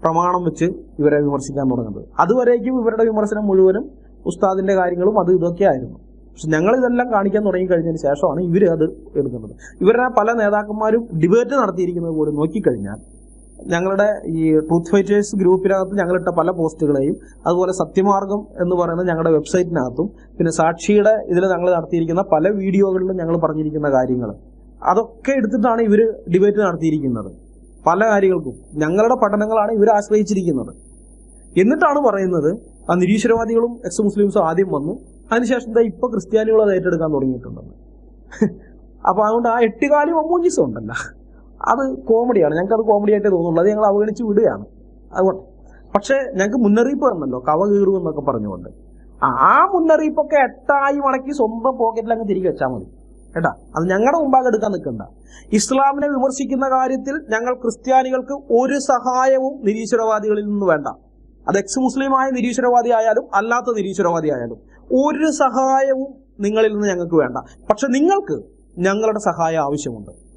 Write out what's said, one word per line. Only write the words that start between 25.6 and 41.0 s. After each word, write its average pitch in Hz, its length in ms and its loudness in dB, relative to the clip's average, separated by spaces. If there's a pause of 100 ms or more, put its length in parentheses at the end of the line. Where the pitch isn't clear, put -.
ഇവര് 220 320 2 (200)
ഡിബേറ്റ് 202 240 4
നടത്തിയിരിക്കുന്നത്. 151 760 -2 (560)
പല 185 180 2
കാര്യങ്ങൾക്കും 190 480 0 (200)
ഞങ്ങളുടെ 185 420 2
പഠനങ്ങളാണ് 214 560 0
ഇവർ 220 180 2
ആശ്രയിച്ചിരിക്കുന്നത്. 202 880 0 (840)
എന്നിട്ടാണ് 294 400 2
പറയുന്നത് 190 580 0 (340)
ആ 175 40 2
നിരീശ്വരവാദികളും 226 880 2
എക്സ് 185 160 -4
മുസ്ലിംസും 202 460 2
ആദ്യം 175 240 0
വന്നു, 156 280 -4 (320)
അതിനുശേഷം 233 420 -2
ദാ 233 80 4
ഇപ്പൊ 233 260 -2
ക്രിസ്ത്യാനികൾ 214 560 2
അത് 202 100 2
ഏറ്റെടുക്കാൻ 165 400 0
തുടങ്ങിയിട്ടുണ്ടെന്ന്. 127 600 -6 (680)
<laughs> - 680 -6
അപ്പൊ 190 140 2
അതുകൊണ്ട് 233 260 0
ആ 233 100 0
എട്ടുകാലി 285 520 0
മമ്മൂഞ്ഞിസം 330 520 0
ഉണ്ടല്ലോ, 113 600 -8 (440)